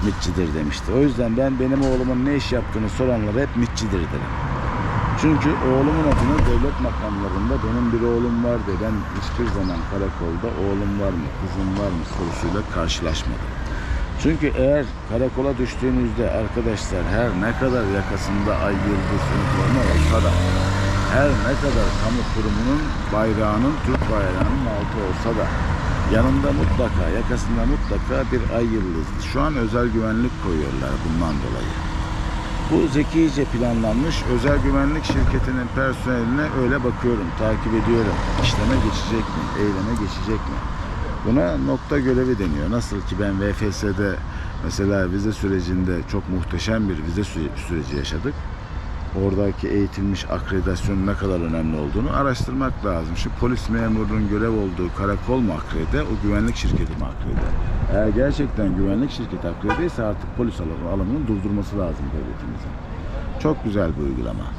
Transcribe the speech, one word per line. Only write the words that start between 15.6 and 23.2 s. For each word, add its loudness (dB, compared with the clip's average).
arkadaşlar, -2
her 2
ne 0
kadar 2
yakasında 0
ay 2
yıldız 0
üniforma 2
olsa 4
da, 4
her 6
ne 2
kadar 4
kamu 2
kurumunun 2
bayrağının, 2